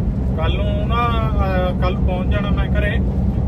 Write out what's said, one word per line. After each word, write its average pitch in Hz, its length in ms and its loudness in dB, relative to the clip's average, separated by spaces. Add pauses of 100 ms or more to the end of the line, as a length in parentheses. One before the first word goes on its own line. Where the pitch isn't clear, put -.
(380)
ਕੱਲ - 180 0
ਨੂੰ - 320 0
ਨਾ, 233 180 0
ਅਹ, 190 760 0
ਕੱਲ 180 140 0
ਪਹੁੰਚ 190 360 0
ਜਾਣਾ 196 180 0
ਮੈਂ - 180 0
ਘਰੇ। - 320 0 (480)